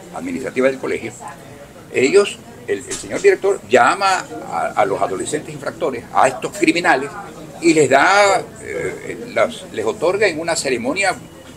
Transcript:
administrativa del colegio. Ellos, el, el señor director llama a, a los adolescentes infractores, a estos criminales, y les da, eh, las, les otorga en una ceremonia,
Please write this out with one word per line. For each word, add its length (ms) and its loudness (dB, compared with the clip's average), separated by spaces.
administrativa 500 -2
del 140 0
colegio. 320 -6
Ellos, 440 4
el, 120 -2
el 140 -12
señor 300 -6
director 380 4
llama 560 4
a, 240 -2
a 100 4
los 160 0
adolescentes 540 -4
infractores, 480 -6
a 140 6
estos 320 -4
criminales, 500 2
y 120 4
les 160 4
da, 540 4
eh, 680 -8
las, 300 0
les 140 -4
otorga 400 0
en 140 0
una 160 -2
ceremonia, 580 -2